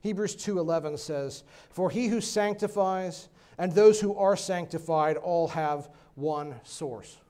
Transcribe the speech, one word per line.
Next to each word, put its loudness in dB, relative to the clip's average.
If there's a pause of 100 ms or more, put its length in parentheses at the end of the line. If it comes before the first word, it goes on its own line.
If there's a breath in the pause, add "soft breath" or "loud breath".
Hebrews -2
two -4
eleven -2
says, -8 (260 loud breath)
"For 0
he 0
who 0
sanctifies -2 (300 loud breath)
and -2
those 8
who 0
are 4
sanctified 0
all 0
have -4 (280 loud breath)
one -6
source." -12 (120)